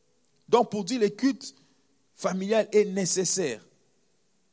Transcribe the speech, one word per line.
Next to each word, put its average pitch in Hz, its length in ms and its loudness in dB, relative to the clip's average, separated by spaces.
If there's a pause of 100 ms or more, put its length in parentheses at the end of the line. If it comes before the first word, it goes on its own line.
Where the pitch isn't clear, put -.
(480)
Donc 226 220 4
pour 202 140 -4
dire, 240 160 -4
le 208 100 2
culte - 460 -4 (600)
familial 196 560 0
est 208 140 4
nécessaire, 185 800 -2 (880)